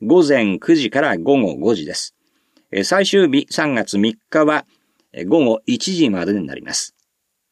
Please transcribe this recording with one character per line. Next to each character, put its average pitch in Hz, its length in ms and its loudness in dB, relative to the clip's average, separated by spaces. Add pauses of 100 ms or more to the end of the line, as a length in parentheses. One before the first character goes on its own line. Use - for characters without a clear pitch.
午 151 260 4
前 110 300 2
九 165 180 2
時 131 140 0
か 135 120 0
ら 131 160 -2
午 135 200 2
後 95 180 0
五 101 200 0
時 78 100 -6
で - 80 -10
す。 - 220 -10 (560)
え 98 100 -2
ー、 - 20 -4
最 190 220 0
終 190 220 4
日 139 240 0
三 151 240 -4
月 101 240 -2
三 110 180 0 (120)
日 156 160 0
は、 151 200 -2 (480)
え - 80 -14
ー、 90 60 -8
午 147 180 2
後 113 220 0
一 123 280 -4
時 156 140 2
ま 87 160 -4
で 101 80 0
に 92 120 -4
な 67 100 -12
り - 80 -14
ま - 100 -10
す。 - 220 -8 (560)